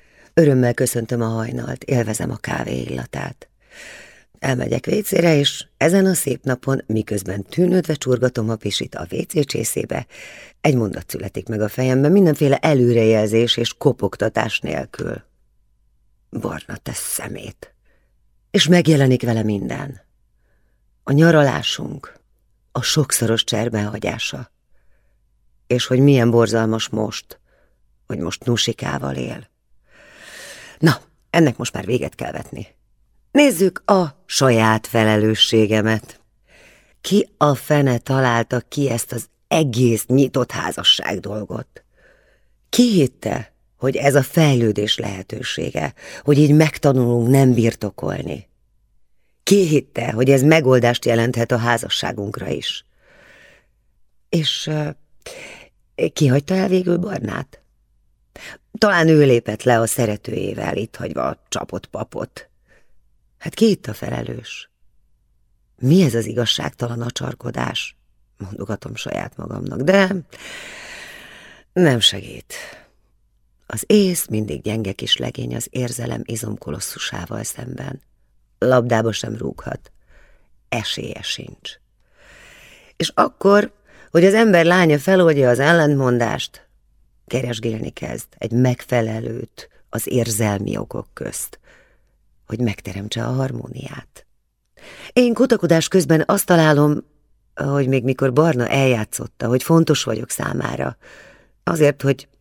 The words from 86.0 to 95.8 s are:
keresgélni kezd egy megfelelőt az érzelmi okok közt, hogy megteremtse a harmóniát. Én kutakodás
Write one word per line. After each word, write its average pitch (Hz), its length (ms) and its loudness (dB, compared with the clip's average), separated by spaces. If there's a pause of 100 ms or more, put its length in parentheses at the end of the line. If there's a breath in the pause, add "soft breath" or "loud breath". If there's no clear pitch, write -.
keresgélni 117 640 -6
kezd - 360 -12 (120)
egy 110 140 -8
megfelelőt 117 1160 -2 (200)
az - 180 -8
érzelmi 104 720 -2
okok - 360 -10
közt, - 480 -12 (840 soft breath)
hogy 113 140 -8
megteremtse 104 640 -6
a 120 80 -4
harmóniát. - 920 -8 (840 loud breath)
Én 240 220 4
kutakodás 170 540 2